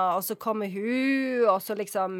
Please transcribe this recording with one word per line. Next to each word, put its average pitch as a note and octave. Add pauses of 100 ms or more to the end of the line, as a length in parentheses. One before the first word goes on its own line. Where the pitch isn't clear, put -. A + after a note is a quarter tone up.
(120)
og F#3
så G#3+
kommer G#3+
hun, B3+
og F#3+
så G#3
liksom, F#3+